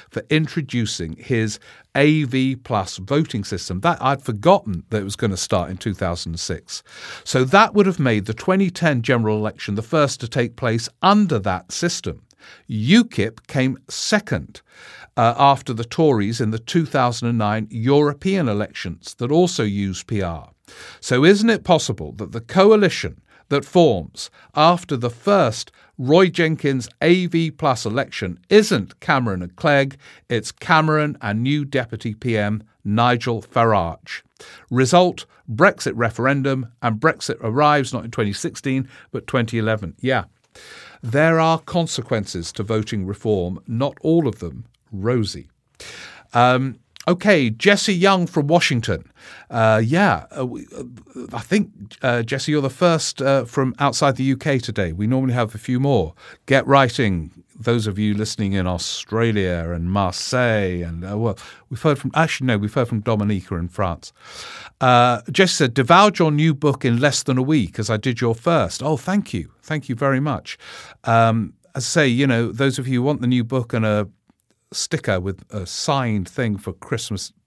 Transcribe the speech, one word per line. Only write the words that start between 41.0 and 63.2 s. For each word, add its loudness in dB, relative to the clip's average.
There 2
are 2
consequences -4
to -6
voting -2
reform, -2
not -4
all 2
of -4
them -12
rosy. -2
Um, 2
okay, 2
Jesse 2
Young 2
from -2
Washington. 0
Uh, 4
yeah, 0
uh, -4
we, -12
uh, -14
I -8
think, -2
uh, 0
Jesse, -4
you're 2
the 0
first, 0
uh, 2
from -2
outside 2
the -2
U 2
K 0
today. -4
We -4
normally 0
have -2
a -12
few -2
more. 2
Get 2
writing, 2
those 0
of -4
you 0
listening -2
in 0
Australia -2
and -4
Marseille, 0
and, -10
uh, -8
well, -2
we've -10
heard 2
from, -6
actually, 0
no, 2
we've -4
heard 0
from -2
Dominica -2